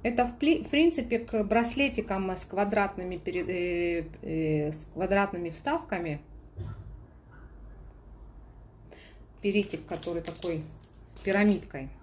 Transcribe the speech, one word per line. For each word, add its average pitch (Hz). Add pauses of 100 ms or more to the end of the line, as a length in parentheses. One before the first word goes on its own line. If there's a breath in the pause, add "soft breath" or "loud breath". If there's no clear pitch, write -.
Это 247
в 240
пли-, 311
в -
принципе 285
к 226
браслетикам 214
с 180
квадратными 196
пере-, 180
э, 175 (180)
э, 156
с -
квадратными 190
вставками. 175 (3250 loud breath)
Передник, 202
который 170
такой 160 (580)
пирамидкой. 190 (120)